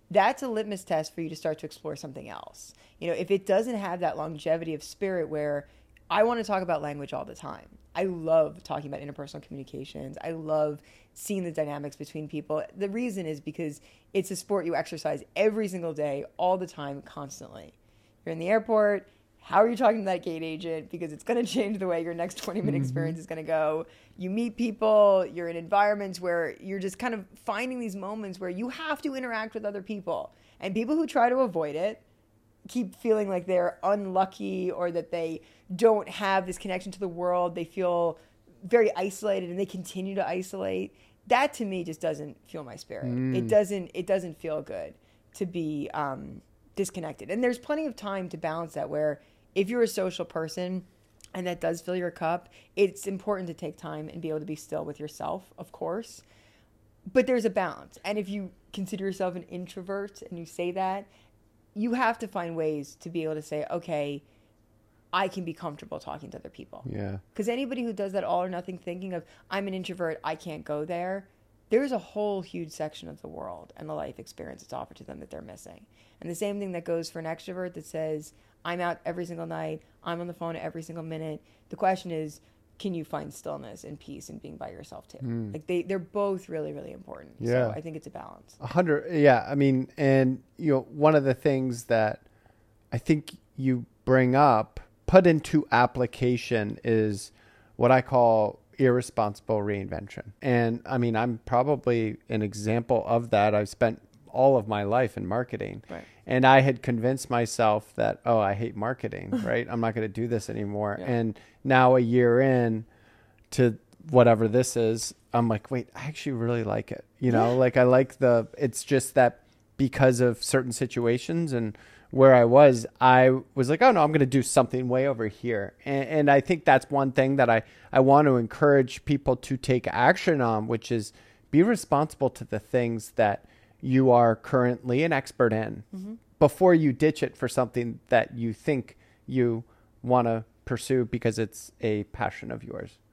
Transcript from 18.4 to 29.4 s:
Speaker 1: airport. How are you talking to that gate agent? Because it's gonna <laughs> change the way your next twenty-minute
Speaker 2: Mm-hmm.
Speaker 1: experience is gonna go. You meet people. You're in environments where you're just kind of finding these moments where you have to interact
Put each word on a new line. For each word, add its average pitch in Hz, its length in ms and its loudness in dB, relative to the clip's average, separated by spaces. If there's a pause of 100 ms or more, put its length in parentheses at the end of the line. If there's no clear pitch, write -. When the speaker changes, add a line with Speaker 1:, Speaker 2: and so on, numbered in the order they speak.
Speaker 1:
airport. 214 600 2 (320)
How - 220 0
are 226 60 4
you 233 80 -4
talking 220 240 2
to 196 60 -6
that 180 160 -2
gate 160 200 -6
agent? 160 480 -8
Because 165 220 -8
it's - 120 -16
gonna 233 180 0
<laughs> - 20 0
change 202 340 -2
the 190 100 -4
way 170 140 0
your 170 120 -6
next 170 240 -6
twenty-minute 151 400 -2
Speaker 2:
Mm-hmm. 135 60 0
Speaker 1:
experience 143 340 -4
is 156 80 -16
gonna 160 160 -10
go. 156 440 -2 (300)
You 185 140 -6
meet 226 260 -4
people. 214 720 4
You're 170 220 -6
in 170 80 -6
environments 196 640 0
where 170 400 -2
you're 196 180 -8
just 190 200 -8
kind 240 160 -4
of 196 100 -10 (200)
finding 247 360 -6
these 202 160 -8
moments 196 420 -10
where 180 120 -8
you 208 180 -8
have 302 340 -8
to 277 120 -6
interact 226 400 -8